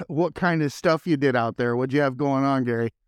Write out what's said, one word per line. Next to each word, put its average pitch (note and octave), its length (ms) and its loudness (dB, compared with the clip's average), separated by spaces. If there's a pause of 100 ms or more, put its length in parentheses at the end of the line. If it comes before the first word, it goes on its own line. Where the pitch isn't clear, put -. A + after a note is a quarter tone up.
<laughs> - 80 -12
what D#3+ 260 -2
kind E3+ 280 0
of C#3+ 100 -2
stuff - 340 0
you D#3+ 100 2
did C3+ 200 2
out A#2 200 0
there. A#2+ 200 0
What'd B2+ 160 -2
you D3 80 2
have C3+ 160 0
going C#3 280 0
on, C3+ 200 0
Gary? A#2 260 -2 (180)